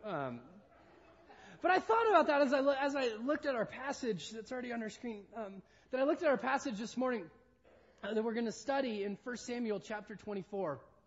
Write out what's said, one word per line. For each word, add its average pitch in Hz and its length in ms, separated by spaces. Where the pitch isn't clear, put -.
Um, 135 340
but 339 100
I 370 100
thought 453 280
about 330 200
that 285 120
as 277 140
I 277 60
lo-, 277 200
as 285 160
I 254 140
looked 285 220
at 285 100
our 220 120
passage 247 640
that's 220 220
already 247 200
on 233 100
our 220 60
screen, 208 360
um, 196 240
that 262 100
I 269 40
looked 302 180
at 320 80
our 254 80
passage 262 400
this 220 180
morning, 247 280
uh, 202 120
that 220 100
we're 233 80
gonna 226 200
study 262 520
in 202 120
First 247 280
Samuel 233 360
chapter 208 360
twenty-four. 190 640